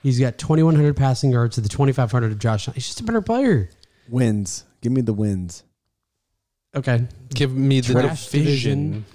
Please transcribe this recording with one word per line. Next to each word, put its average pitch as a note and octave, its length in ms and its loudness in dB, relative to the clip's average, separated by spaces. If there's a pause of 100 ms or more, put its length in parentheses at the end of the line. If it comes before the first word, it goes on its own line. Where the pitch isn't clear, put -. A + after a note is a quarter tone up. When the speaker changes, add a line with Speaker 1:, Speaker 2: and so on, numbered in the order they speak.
Speaker 1:
He's B2+ 160 2
got B2+ 180 0
twenty-one D#3+ 380 2
hundred D3 200 2
passing C3+ 360 2
yards A#2 240 2
to A#2+ 60 0
the G#2 60 -2
twenty-five C3 440 0
hundred A#2 180 0
of G#2 80 -6
Josh A2 300 -2
Allen. C3 80 -10
He's B2+ 100 -6
just - 140 -12
a - 20 -8
better A3+ 200 0
player. A3+ 480 0 (380)
Speaker 2:
Wins. A2+ 560 -2 (180)
Give A#2 100 -2
me C3 80 2
the A2+ 140 0
wins. G2 500 -4 (1120)
Speaker 1:
Okay. B2 280 0 (300)
Speaker 3:
Give C3 220 0
me C3+ 240 4
the B2 120 -2
Speaker 1:
Trash C#3 360 0
Speaker 3:
division. C#3 600 0
Speaker 1:
division. G#2 140 -8 (100)